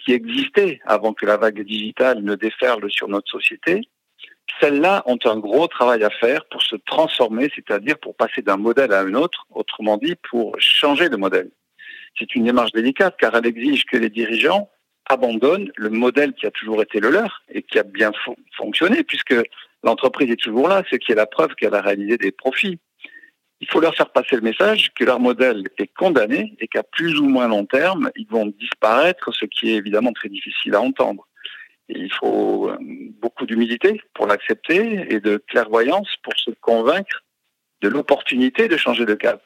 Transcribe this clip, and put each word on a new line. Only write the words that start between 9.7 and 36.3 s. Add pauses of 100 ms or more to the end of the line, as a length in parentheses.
dit, (140)
pour
changer
de
modèle. (680)
C'est
une
démarche
délicate,
car
elle
exige
que
les
dirigeants (400)
abandonnent
le
modèle
qui
a
toujours
été
le
leur
et
qui
a
bien (140)
fon-, (220)
fonctionné,
puisque (480)
l'entreprise
est
toujours
là,
ce
qui
est
la
preuve
qu'elle
a
réalisé
des
profits. (800)
Il
faut
leur
faire
passer
le
message
que
leur
modèle (160)
est
condamné
et
qu'à
plus
ou
moins
long
terme,
ils
vont (120)
disparaître,
ce
qui
est
évidemment
très
difficile
à
entendre. (600)
Et
il
faut,
euh, (440)
beaucoup
d'humilité (120)
pour
l'accepter
et
de
clairvoyance (160)
pour